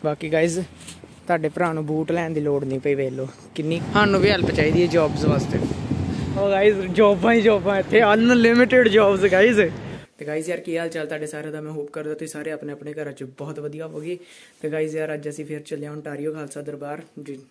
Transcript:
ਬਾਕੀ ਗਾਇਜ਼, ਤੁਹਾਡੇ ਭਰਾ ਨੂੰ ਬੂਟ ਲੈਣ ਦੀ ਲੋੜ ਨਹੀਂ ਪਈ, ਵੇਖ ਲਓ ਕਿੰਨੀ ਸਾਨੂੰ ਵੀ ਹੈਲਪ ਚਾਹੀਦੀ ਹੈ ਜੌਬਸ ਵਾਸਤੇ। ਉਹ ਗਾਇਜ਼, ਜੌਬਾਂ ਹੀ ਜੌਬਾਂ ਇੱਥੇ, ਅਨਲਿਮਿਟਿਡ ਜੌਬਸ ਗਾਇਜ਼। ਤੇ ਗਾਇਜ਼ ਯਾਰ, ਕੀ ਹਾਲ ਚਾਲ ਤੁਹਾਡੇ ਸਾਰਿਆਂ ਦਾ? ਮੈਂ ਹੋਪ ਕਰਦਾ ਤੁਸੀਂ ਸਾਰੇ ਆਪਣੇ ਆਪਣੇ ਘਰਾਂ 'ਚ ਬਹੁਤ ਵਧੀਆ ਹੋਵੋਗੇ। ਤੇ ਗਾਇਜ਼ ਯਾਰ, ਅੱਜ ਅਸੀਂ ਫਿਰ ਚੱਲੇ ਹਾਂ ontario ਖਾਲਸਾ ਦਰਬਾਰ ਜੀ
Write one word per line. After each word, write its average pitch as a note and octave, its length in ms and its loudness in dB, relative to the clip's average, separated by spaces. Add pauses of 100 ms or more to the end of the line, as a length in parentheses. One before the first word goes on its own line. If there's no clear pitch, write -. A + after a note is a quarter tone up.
ਬਾਕੀ D3+ 300 -4
ਗਾਇਜ਼, E3 260 2
ਤੁਹਾਡੇ - 880 -6
ਭਰਾ F3 240 -2
ਨੂੰ D#3 120 -4
ਬੂਟ D#3 260 -2
ਲੈਣ E3 220 -2
ਦੀ D3+ 80 -2
ਲੋੜ C#3+ 220 0
ਨਹੀਂ C3+ 160 -4
ਪਈ, C#3+ 160 -2
ਵੇਖ C3+ 180 -4
ਲਓ C3 140 -8 (280)
ਕਿੰਨੀ D#3+ 240 -4 (140)
ਸਾਨੂੰ G3+ 280 4
ਵੀ G3 80 4
ਹੈਲਪ F#3 220 0
ਚਾਹੀਦੀ D#3 300 2
ਹੈ F3 60 4
ਜੌਬਸ D3+ 380 0
ਵਾਸਤੇ। - 340 0 (760)
ਉਹ G3+ 120 0
ਗਾਇਜ਼, G3 300 4 (160)
ਜੌਬਾਂ G3+ 380 6
ਹੀ A#3 80 4
ਜੌਬਾਂ G3+ 380 4
ਇੱਥੇ, G#3+ 240 4
ਅਨਲਿਮਿਟਿਡ A#3 840 6
ਜੌਬਸ G3+ 440 4
ਗਾਇਜ਼। G#3 300 6 (560)
ਤੇ D3 80 -14
ਗਾਇਜ਼ D#3 240 -6
ਯਾਰ, E3+ 100 -6
ਕੀ E3 180 -6
ਹਾਲ E3 120 -4
ਚਾਲ D#3+ 180 -6
ਤੁਹਾਡੇ D3+ 200 -8
ਸਾਰਿਆਂ D3+ 240 -12
ਦਾ? D3+ 100 -10
ਮੈਂ D3+ 100 -10
ਹੋਪ D3 200 -10
ਕਰਦਾ D3+ 220 -8
ਤੁਸੀਂ D#3 140 -10
ਸਾਰੇ D3+ 240 -10
ਆਪਣੇ D3+ 220 -10
ਆਪਣੇ D3 200 -14
ਘਰਾਂ D3+ 200 -10
'ਚ C3+ 100 -14 (140)
ਬਹੁਤ D3 220 -12
ਵਧੀਆ D3+ 280 -12
ਹੋਵੋਗੇ। D#3 300 -10 (440)
ਤੇ D#3 100 -6
ਗਾਇਜ਼ D#3 240 -4
ਯਾਰ, D#3 180 -4
ਅੱਜ D3 160 -8
ਅਸੀਂ D3 160 -12
ਫਿਰ D3 160 -10
ਚੱਲੇ D3 260 -10
ਹਾਂ D3 80 -12
ontario D3 380 -8
ਖਾਲਸਾ D3 280 -12
ਦਰਬਾਰ D3 400 -12 (220)
ਜੀ C#3 140 -14 (140)